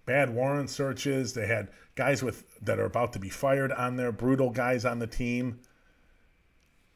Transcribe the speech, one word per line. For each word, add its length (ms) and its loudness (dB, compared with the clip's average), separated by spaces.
Bad 280 2
warrant 360 0
searches. 640 -2
They 120 -4
had 220 0
guys 280 2
with, 220 -4
that 180 0
are 60 2
about 300 0
to 40 -6
be 120 -8
fired 420 0
on 240 -2
there, 160 -2
brutal 380 4
guys 340 0
on 140 0
the 80 -2
team. 540 -2